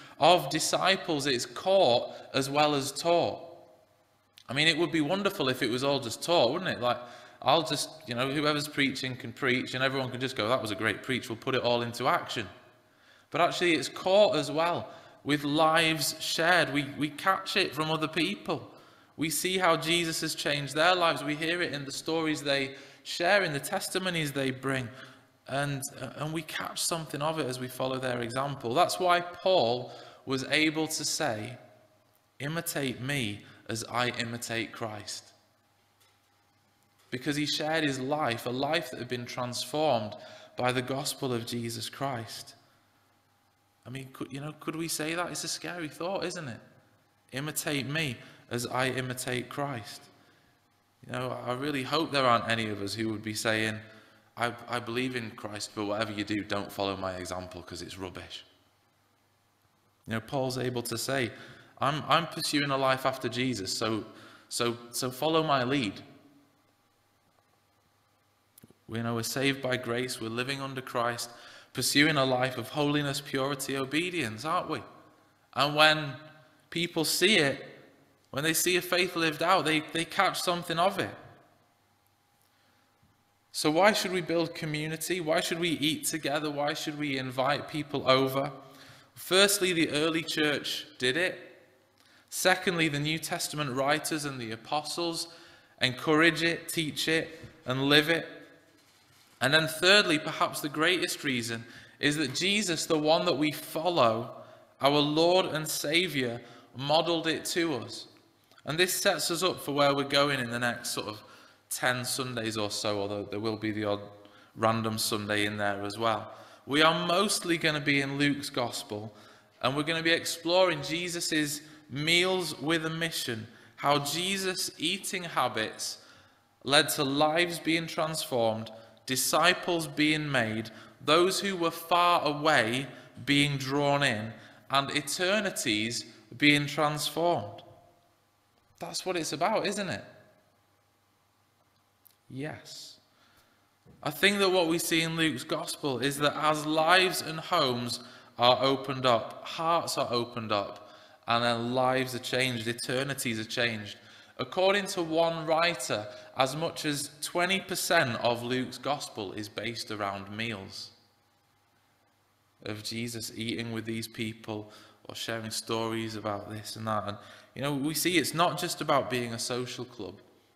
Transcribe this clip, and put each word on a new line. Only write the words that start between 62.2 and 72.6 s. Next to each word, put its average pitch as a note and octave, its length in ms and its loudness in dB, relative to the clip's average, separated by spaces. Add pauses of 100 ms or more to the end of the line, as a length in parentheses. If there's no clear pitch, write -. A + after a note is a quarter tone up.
pursuing D3 440 -2
a C3+ 80 2
life C3 260 2
after C3 240 -2
Jesus, A#2 480 -2
so, A2 300 0 (420)
so, A#2 300 -2 (140)
so C3 180 -2
follow D#3 320 2
my C#3+ 200 2
lead." B2 400 0 (2750)
We A2+ 140 -6
know A#2 140 -2
we're A2+ 80 -2
saved C#3 360 0
by B2+ 160 0
grace, A#2+ 440 -4
we're A2+ 80 -4
living B2+ 320 -4
under C3+ 220 -8
Christ, A#2+ 480 -2 (420)
pursuing C#3+ 440 4
a C3+ 80 4
life B2+ 340 2
of A#2 100 -6